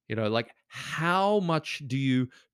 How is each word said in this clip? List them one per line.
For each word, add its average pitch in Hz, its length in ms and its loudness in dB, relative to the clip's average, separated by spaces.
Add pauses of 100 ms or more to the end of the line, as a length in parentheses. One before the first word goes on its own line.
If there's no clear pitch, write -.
You 110 80 -4
know, 107 120 0
like, 117 220 -2 (160)
how 185 720 0
much 160 480 -2
do 127 100 -2
you 127 300 2 (260)